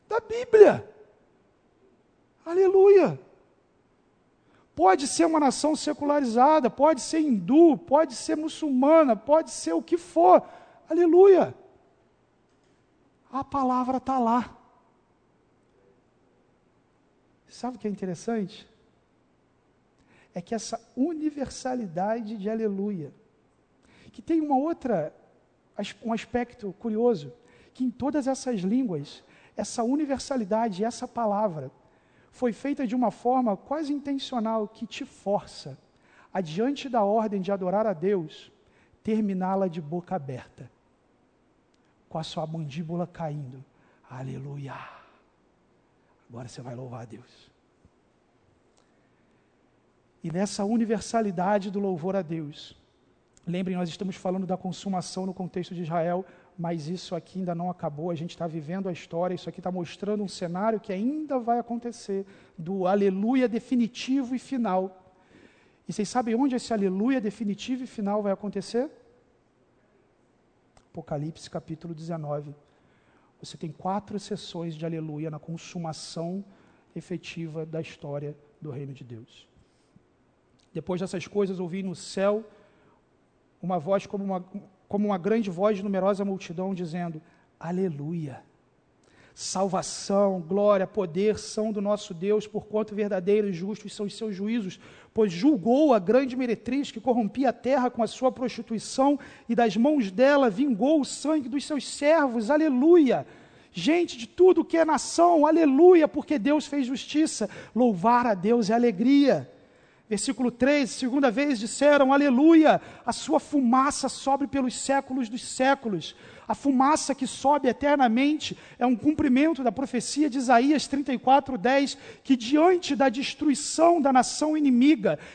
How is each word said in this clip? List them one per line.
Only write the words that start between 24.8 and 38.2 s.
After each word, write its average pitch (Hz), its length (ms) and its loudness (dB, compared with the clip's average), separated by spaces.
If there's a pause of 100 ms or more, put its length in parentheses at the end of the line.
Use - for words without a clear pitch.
as-, 202 260 -10
um 233 100 -6
aspecto 233 640 -8
curioso, 214 540 -2 (420)
que 254 100 -6
em 254 60 -2
todas 269 380 -4
essas 254 320 -4
línguas, 190 640 -4 (320)
essa - 260 -6
universalidade, 233 1040 -2
essa 240 240 -6
palavra, 202 640 -4 (600)
foi 240 220 -2
feita 285 340 -4
de 208 80 -4
uma 247 160 0
forma 247 460 0
quase 285 360 -6
intencional 233 760 -4
que - 180 -14
te - 180 -12
força, - 720 -8 (560)
adiante 202 560 -4
da 233 140 0
ordem 208 380 0
de 180 100 -4
adorar 196 360 -2
a 208 60 -2
Deus, 175 600 -4 (500)